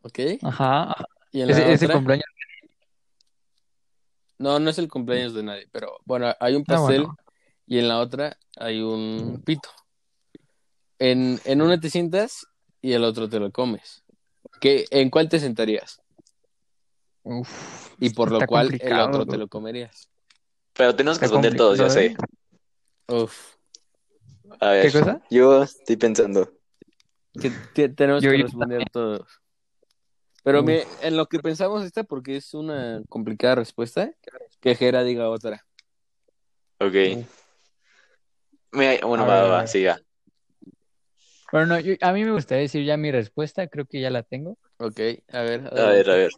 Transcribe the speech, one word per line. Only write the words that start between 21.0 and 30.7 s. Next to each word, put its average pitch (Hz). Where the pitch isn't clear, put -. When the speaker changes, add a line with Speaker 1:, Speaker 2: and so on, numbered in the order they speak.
Speaker 3:
que -
Speaker 2:
Está 107
Speaker 3:
responder 117
todos, 104
ya -
Speaker 2:
complicado, 113
Speaker 3:
sé. 120
Speaker 2:
¿eh? 117
Speaker 1:
Uf. -
Speaker 3:
A 202
ver, 185
Speaker 2:
¿Qué 147
cosa? 190
Speaker 3:
yo 135
estoy 117
pensando. 104
Speaker 1:
Que 131
te-, 143
tenemos 143
Speaker 2:
Yo, 139
Speaker 1:
que 135
Speaker 2:
yo 131
Speaker 1:
responder 123
Speaker 2:
también. 110
Speaker 1:
todos. 110
Pero 147
Speaker 2:
Uf. 151
Speaker 1:
me, 160